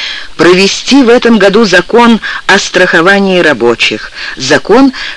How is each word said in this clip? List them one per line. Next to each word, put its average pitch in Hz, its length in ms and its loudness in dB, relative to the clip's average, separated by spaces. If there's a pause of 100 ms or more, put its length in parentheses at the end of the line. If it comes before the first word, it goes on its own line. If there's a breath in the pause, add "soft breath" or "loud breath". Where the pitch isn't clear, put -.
(360 loud breath)
провести 190 640 2
в 220 60 2
этом 233 300 2
году 196 260 2
закон 214 560 2 (260 loud breath)
о 190 140 2
страховании 185 800 0
рабочих. 117 720 -2 (240 loud breath)
Закон, 185 560 0 (240 loud breath)